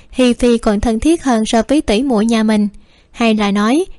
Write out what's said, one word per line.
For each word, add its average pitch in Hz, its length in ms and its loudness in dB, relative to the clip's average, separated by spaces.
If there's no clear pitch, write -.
Hi 247 220 2
Phi 233 240 2
còn 214 220 0
thân 220 200 -2
thiết 330 240 0
hơn 226 220 0
so 226 220 0
với 294 140 0
tỷ 226 220 -2
muội 226 220 0
nhà 226 180 0
mình? 214 240 2
Hay 226 240 0
là 208 160 -2
nói, 226 340 0